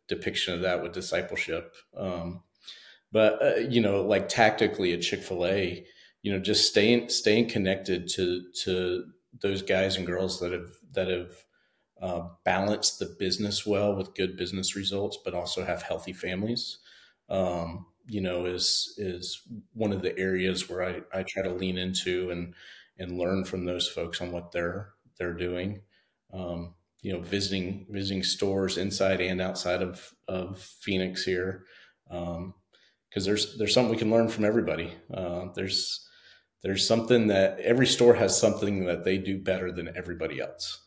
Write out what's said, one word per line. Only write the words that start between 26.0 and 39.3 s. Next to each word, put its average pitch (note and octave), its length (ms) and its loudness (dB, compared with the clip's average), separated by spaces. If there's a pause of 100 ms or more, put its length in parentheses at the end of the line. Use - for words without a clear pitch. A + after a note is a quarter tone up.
Um, F2 440 -8 (260)
you G2 120 -4
know, F2 80 -4
visiting, F#2+ 680 -2
visiting G2 340 -4
stores G2 540 0
inside F#2+ 440 2
and F#2 200 0
outside F2+ 400 -2
of, - 320 -8 (140)
of F#2 320 -6
Phoenix F#2 640 -2
here. F#2 400 -2 (480)
Um, F2 420 -6 (580)
'cause F#2+ 140 -2
there's, G#2 320 0
there's G#2+ 160 0
something A#2+ 180 6
we A2+ 60 0
can A2 140 2
learn A#2 160 6
from G#2+ 180 0
everybody. E2+ 480 0 (180)
Uh, F2+ 440 -6
there's, - 520 -4 (540)
there's G2 240 0
something A#2 420 6
that G2 340 4
every A#2+ 260 6
store A#2+ 260 8
has G2 240 4
something G2+ 480 2
that F2 200 0
they F#2+ 120 2
do F#2+ 240 -2